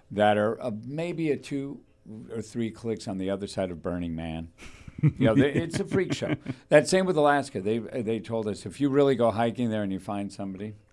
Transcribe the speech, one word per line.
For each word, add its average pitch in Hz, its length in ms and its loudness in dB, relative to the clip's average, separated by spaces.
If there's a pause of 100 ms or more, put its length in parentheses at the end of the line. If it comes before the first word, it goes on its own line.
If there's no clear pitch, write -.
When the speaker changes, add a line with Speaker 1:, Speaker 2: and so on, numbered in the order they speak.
(120)
Speaker 1:
that 104 260 6
are, 107 240 0
uh, 127 100 -4 (140)
maybe 160 460 -4
a 131 60 0
two 139 420 -8 (520)
or 113 120 -8
three 113 260 -4
clicks 113 380 -8
on 95 100 -6
the 95 140 -2
other 98 160 -4
side 95 240 -2
of 80 100 -10
Burning 87 340 -4
Man. 82 340 -6 (100)
<laughs> - 240 -18 (220)
You 151 100 4 (140)
know, 110 80 4
they, 139 160 6
it's 165 280 -2
a 196 60 -2
freak 190 280 0
show. 151 220 -2 (160)
Speaker 2:
<laughs> - 180 -12
Speaker 1:
That 147 180 8
same 185 180 4
with 180 120 0
Alaska. 143 440 4
They, 107 180 0
they 113 400 -4
told 113 280 -4
us, 98 180 -6
"If 98 160 -10
you 143 80 4
really 139 260 6
go 117 160 4
hiking 117 380 0
there 107 140 0
and 95 80 -2
you 95 80 -4
find 101 320 -6
somebody, 101 420 -10 (200)